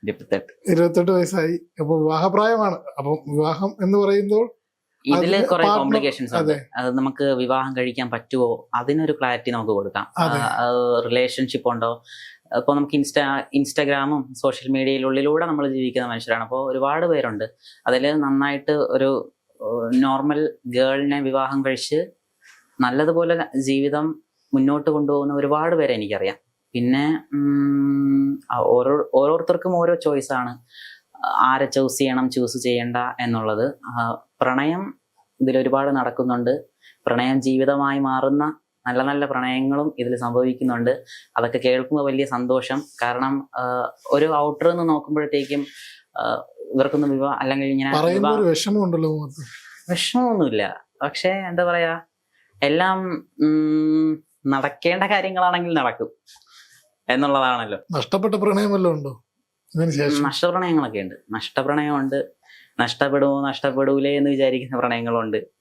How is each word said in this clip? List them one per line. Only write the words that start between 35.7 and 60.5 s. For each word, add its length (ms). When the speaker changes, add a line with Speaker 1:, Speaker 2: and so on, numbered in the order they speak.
Speaker 1:
നടക്കുന്നുണ്ട്. 680
പ്രണയം 340
ജീവിതമായി 580
മാറുന്ന 600
നല്ല 160
നല്ല 240
പ്രണയങ്ങളും 720
ഇതിൽ 180
സംഭവിക്കുന്നുണ്ട്. 880
അതൊക്കെ 220
കേൾക്കുമ്പോ 460
വലിയ 200
സന്തോഷം. 580
കാരണം, 460
ആ, 340
ഒരു 240
ഔട്ടർ 360
നിന്ന് 180
നോക്കുമ്പോഴത്തേക്കും, 800
ആ, 160
ഇവർക്കൊന്നും 360
വിവാ-, 260
അല്ലെങ്കിൽ 300
ഇങ്ങനെ 360
Speaker 2:
പറയുമ്പോ 280
Speaker 1:
വിവാ-, 120
Speaker 2:
ഒരു 60
വിഷമമുണ്ടല്ലോ 600
മുഖത്ത്. 360
Speaker 1:
വിഷമമൊന്നുമില്ല. 960
പക്ഷേ, 280
എന്താ 340
പറയാ, 360
എല്ലാം, 640
ഉം, 840
നടക്കേണ്ട 580
കാര്യങ്ങളാണെങ്കിൽ 720
നടക്കും 360
എന്നുള്ളതാണല്ലോ. 680
Speaker 2:
നഷ്ടപ്പെട്ട 420
പ്രണയം 380
വല്ലതും 220
ഉണ്ടോ 300
ഇതിന് 140
ശേഷം? 320
Speaker 1:
നഷ്ടപ്രണയങ്ങളൊക്കെ 760